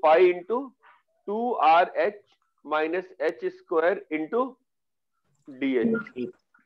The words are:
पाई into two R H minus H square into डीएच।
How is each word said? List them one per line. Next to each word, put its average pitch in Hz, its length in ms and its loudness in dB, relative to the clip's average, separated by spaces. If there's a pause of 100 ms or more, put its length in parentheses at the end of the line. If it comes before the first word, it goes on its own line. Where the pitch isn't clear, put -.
पाई 175 300 6
into 180 280 -6 (680)
two 233 240 -4 (120)
R 165 320 4
H 202 240 -2 (440)
minus 160 560 -4
H 160 260 -4
square 180 680 -2
into 156 340 -2 (1000)
डीएच। 123 840 -4 (360)